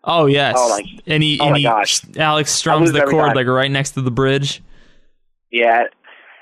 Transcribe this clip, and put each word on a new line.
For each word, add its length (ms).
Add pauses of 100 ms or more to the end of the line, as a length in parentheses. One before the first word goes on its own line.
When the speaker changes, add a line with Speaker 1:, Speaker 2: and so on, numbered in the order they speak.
Speaker 1:
Oh 240
yes. 320
Speaker 2:
Oh 120
my, 120 (240)
Speaker 1:
And 160
he, 180
Speaker 2:
oh 40
Speaker 1:
and 80
Speaker 2:
my 60
Speaker 1:
he, 60
Speaker 2:
gosh. 360 (160)
Speaker 1:
Alex 360
Speaker 2:
I 40
Speaker 1:
strums 300
Speaker 2:
lose 60
Speaker 1:
the 100
Speaker 2:
every 100
Speaker 1:
chord 160
Speaker 2:
time. 80
Speaker 1:
like 100
right 240
next 220
to 100
the 80
bridge. 520 (880)
Speaker 2:
Yeah, 320 (580)